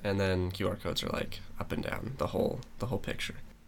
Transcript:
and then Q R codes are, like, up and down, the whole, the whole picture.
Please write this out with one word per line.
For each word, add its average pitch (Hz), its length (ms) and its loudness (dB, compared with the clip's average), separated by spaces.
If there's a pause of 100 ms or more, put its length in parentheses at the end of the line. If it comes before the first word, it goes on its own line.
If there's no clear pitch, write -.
and 98 160 4
then 92 300 4
Q 95 180 0
R 90 80 2
codes - 280 -2
are, - 60 0
like, - 300 -2 (200)
up - 120 -4
and - 120 0
down, - 340 -2
the - 100 2
whole, - 340 2 (180)
the 110 80 2
whole 101 100 2
picture. - 380 -2 (320)